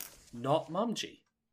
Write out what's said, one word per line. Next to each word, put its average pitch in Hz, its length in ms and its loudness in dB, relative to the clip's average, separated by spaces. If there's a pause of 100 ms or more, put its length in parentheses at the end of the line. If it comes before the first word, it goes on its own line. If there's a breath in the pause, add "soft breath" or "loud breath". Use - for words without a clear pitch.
(320)
not 135 380 2
Momji. 190 500 -2 (320)